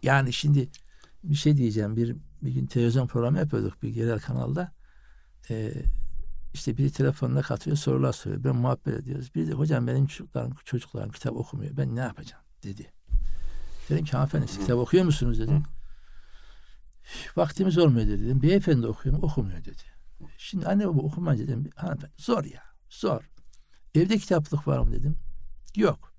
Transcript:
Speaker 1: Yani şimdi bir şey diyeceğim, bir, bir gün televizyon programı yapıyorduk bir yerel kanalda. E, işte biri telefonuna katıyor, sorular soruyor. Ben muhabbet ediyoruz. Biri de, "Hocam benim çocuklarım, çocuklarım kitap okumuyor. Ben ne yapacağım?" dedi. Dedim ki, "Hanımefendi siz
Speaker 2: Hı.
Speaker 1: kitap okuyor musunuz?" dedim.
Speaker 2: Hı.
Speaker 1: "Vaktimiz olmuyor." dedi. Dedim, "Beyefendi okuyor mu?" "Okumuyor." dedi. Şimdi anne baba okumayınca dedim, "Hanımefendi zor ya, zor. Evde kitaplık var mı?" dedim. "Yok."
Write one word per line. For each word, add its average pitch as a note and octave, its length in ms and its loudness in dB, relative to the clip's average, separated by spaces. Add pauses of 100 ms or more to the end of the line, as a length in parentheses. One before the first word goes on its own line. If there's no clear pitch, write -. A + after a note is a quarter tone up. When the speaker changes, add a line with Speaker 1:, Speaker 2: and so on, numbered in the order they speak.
Speaker 1:
Yani C3 300 4
şimdi C#3+ 360 2 (560)
bir D#3 100 0
şey D3 220 4
diyeceğim, A2 400 2
bir, A#2 200 0 (260)
bir C3+ 120 -4
gün C3 120 0
televizyon A#2+ 400 2
programı A#2+ 320 2
yapıyorduk A2+ 440 -2
bir A2+ 120 -4
yerel A2+ 260 0
kanalda. C3 520 -4 (760)
E, A2 220 -4 (800)
işte - 240 -4
biri C#3 140 2
telefonuna C3+ 500 0
katıyor, D3 340 -2
sorular C3+ 360 2
soruyor. G2+ 320 -6
Ben C3+ 120 2
muhabbet B2+ 440 0
ediyoruz. C3 340 -10
Biri D#3+ 140 -2
de, D#3 40 -4
"Hocam C#3 340 0
benim B2+ 200 2
çocuklarım, B2+ 480 -6 (100)
çocuklarım A2 460 -6
kitap A#2 260 -6
okumuyor. A#2+ 400 -8
Ben C3 200 -2
ne A#2+ 40 -4
yapacağım?" A2 420 -10 (200)
dedi. G2+ 300 -14 (1000)
Dedim D3+ 140 0
ki, D3 80 -6
"Hanımefendi C3+ 360 0
siz - 80 -6
Speaker 2:
Hı. - 40 -6
Speaker 1:
kitap B2 180 2
okuyor F3+ 260 4
musunuz?" A#2+ 340 2
dedim. A#2+ 180 2
Speaker 2:
Hı. D3 60 2 (1700)
Speaker 1:
"Vaktimiz F3 420 2
olmuyor." B2+ 280 6
dedi. G#2 180 2
Dedim, B2+ 180 2
"Beyefendi D#3 440 4
okuyor C3 300 0
mu?" - 60 0
"Okumuyor." G2 420 0
dedi. - 180 -10 (560)
Şimdi E3+ 280 -6
anne G3+ 220 2
baba D#3 120 2
okumayınca D3 460 -2
dedim, C3 300 -4
"Hanımefendi D#3 420 -8
zor A3 260 0
ya, - 180 -16 (280)
zor. - 400 -4 (640)
Evde F#3+ 240 4
kitaplık D3+ 500 0
var C3+ 100 2
mı?" A#2 140 6
dedim. C#3+ 260 2 (580)
"Yok." G3+ 420 2